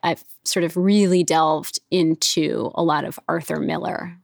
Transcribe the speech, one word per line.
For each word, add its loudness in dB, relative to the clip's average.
I've -2
sort 0
of -2
really 4
delved 0
into 0
a 0
lot 0
of -10
Arthur -2
Miller, -6